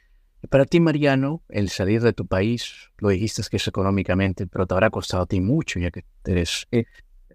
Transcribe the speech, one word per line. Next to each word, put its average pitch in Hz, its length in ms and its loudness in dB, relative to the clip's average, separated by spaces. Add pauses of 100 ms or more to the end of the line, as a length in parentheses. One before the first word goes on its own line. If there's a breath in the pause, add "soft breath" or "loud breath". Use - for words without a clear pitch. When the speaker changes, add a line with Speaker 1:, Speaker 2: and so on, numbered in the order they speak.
(400)
Speaker 1:
Y - 60 -20
para 135 180 4
ti, 170 140 2
Mariano, 147 680 2
el 101 200 -2
salir 104 320 0
de 117 120 4
tu 95 160 -6
país, 110 680 -4
lo 101 100 0
dijiste 98 420 0
que 107 60 -2
es - 100 -2
económicamente, 98 800 0
pero 95 220 -4
te 110 60 -2
habrá 110 140 4
costado 92 360 -2
a - 20 -12
ti 98 140 0
mucho, 110 400 -2
ya 85 100 -2
que 85 140 -14 (200)
eres, - 460 -2
Speaker 2:
Sí. 117 160 0 (480 soft breath)